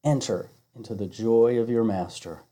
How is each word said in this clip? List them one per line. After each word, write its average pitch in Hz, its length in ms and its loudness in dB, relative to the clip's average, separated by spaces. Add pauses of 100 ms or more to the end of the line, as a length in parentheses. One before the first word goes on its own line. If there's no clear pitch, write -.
Enter 127 460 -2 (240)
into 113 220 -12
the 101 120 -6
joy 113 520 2
of 117 100 -2
your 117 140 2
master. 87 580 -4 (100)